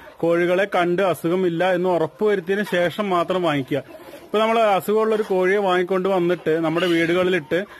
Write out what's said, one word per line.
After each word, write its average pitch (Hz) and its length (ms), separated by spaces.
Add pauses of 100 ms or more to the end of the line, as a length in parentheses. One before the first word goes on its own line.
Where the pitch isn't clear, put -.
(180)
കോഴികളെ 175 460
കണ്ട് 180 380
അസുഖമില്ല 175 720
എന്ന് 180 160
ഉറപ്പുവരുത്തിയതിന് 190 840
ശേഷം 180 400
മാത്രം 175 320
വാങ്ങിക്കുക. 143 360 (440)
ഇപ്പൊ - 160
നമ്മൾ 226 200
അസുഖമുള്ള 214 560
ഒരു 214 80
കോഴിയെ 185 360
വാങ്ങിക്കൊണ്ട് 185 500
വന്നിട്ട് 170 560
നമ്മുടെ 165 220
വീടുകളിലിട്ട് 175 760 (160)